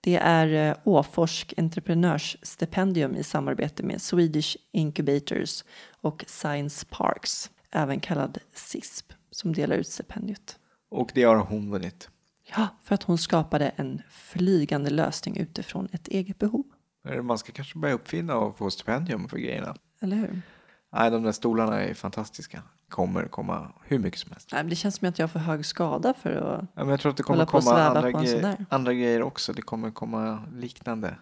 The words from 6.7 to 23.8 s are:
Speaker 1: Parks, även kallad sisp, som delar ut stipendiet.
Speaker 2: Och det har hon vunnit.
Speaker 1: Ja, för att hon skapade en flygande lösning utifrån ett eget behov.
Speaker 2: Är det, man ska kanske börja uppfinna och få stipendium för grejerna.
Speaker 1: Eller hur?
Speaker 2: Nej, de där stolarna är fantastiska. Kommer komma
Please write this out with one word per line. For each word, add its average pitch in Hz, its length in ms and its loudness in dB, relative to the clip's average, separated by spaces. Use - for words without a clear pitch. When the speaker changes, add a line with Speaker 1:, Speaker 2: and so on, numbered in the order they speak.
Speaker 1:
Parks, - 600 -2
även 143 300 0
kallad 139 380 -2
sisp, - 580 -10
som - 220 -4
delar 151 240 0
ut 170 120 -2
stipendiet. - 680 -10
Speaker 2:
Och 127 240 -2
det 127 80 6
har 113 140 10
hon 104 340 0
vunnit. 92 380 -6
Speaker 1:
Ja, 220 120 2
för - 100 0
att 190 80 -2
hon 175 160 2
skapade 156 580 2
en 139 340 -6
flygande 156 800 0
lösning 151 460 0
utifrån 180 560 -6
ett - 160 -8
eget 190 300 -4
behov. 226 260 0
Speaker 2:
Är 131 80 -6
det, 127 60 -4
man 120 160 0
ska - 140 -12
kanske 139 260 -12
börja 147 160 2
uppfinna 156 420 -4
och 104 220 0
få 98 120 -2
stipendium 117 580 -4
för - 100 -8
grejerna. 127 360 -4
Speaker 1:
Eller 196 160 -2
hur? 190 260 -4
Speaker 2:
Nej, 117 160 4
de 113 120 2
där 110 100 2
stolarna 113 480 2
är 98 140 -4
fantastiska. - 680 -8
Kommer 92 400 0
komma 92 440 -6